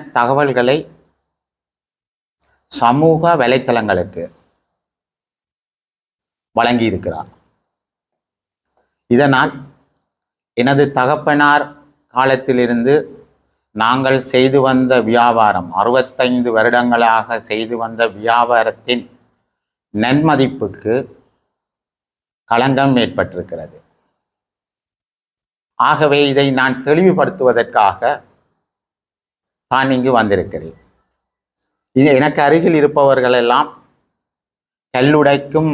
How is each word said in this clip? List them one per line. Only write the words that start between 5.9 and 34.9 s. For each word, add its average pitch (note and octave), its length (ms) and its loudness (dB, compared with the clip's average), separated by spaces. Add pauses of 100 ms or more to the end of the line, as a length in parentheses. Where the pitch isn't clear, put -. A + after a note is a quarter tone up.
வழங்கியிருக்கிறார். G#2+ 720 -2 (1800)
இதனால் C3+ 440 2 (1040)
எனது C#3 340 2
தகப்பனார் C#3+ 720 0 (480)
காலத்திலிருந்து B2+ 800 0 (800)
நாங்கள் C3 500 0
செய்து C3 360 2
வந்த C3 400 2
வியாபாரம், A2 720 0
அறுபத்தைந்து B2 800 -2
வருடங்களாக A#2 920 0
செய்து A2+ 360 -8
வந்த A2+ 360 -4
வியாபாரத்தின் A#2 880 -2 (920)
நன்மதிப்புக்கு C3 1000 -2 (1600)
களங்கம் C3 480 0
ஏற்பட்டிருக்கிறது. F2+ 800 -6 (2000)
ஆகவே C#3+ 480 2
இதை C#3 240 0
நான் C3 320 0
தெளிவுபடுத்துவதற்காக B2+ 1160 0 (1700)
தான் C3 200 0
இங்கு B2+ 200 0
வந்திருக்கிறேன். F#2+ 680 -2 (1160)
இது C#3 180 4
எனக்கு D3 280 2
அருகில் D#3+ 380 2
இருப்பவர்களெல்லாம் C3+ 920 2 (1200)